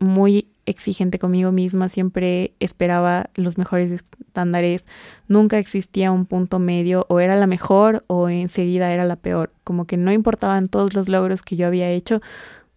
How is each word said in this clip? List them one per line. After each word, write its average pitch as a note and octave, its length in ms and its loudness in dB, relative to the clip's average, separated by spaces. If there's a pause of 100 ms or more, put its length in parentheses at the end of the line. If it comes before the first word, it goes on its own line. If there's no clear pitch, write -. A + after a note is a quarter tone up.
muy G3 480 2 (180)
exigente F#3 520 -4
conmigo F#3 340 0
misma, F#3 360 0
siempre F#3 720 -2
esperaba F3 760 0
los F3+ 240 -2
mejores F3+ 320 -2 (300)
estándares, F3 640 -2 (440)
nunca G#3+ 300 4
existía F#3+ 540 -2
un F#3 140 0
punto F#3 320 -2
medio, F3+ 500 0
o F3 120 2
era F#3 160 4
la G3+ 100 4
mejor G3 600 2
o F3+ 220 0
enseguida F3+ 640 -2
era F3+ 120 0
la F3 120 -2
peor, F3 360 -4 (120)
como F3 220 -4
que F3+ 100 -4
no F3+ 160 2
importaban G#3 540 0
todos G3 280 0
los F#3+ 140 -2
logros F#3 340 0
que - 140 -8
yo F3 100 0
había F3+ 240 0
hecho, F3+ 300 -2 (560)